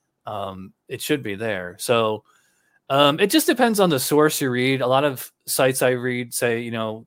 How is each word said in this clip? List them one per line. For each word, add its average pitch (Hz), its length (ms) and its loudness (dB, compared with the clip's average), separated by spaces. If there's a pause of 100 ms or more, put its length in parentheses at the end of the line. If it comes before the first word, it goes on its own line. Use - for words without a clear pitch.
(240)
um, 95 480 -10 (160)
it 135 140 -10
should 147 200 -2
be 101 120 -6
there. 95 440 -6
So, 110 460 0 (640)
um, 143 300 4
it 202 120 2
just 311 160 2
depends 233 340 2
on 180 100 6
the 139 80 2
source 151 420 2
you 135 100 0
read. 127 300 0
A 123 60 -2
lot 131 180 2
of 135 280 -4 (140)
sites 131 360 0
I 127 80 4
read 123 420 -4
say, 117 280 -2
you 120 100 -8
know, 113 360 -6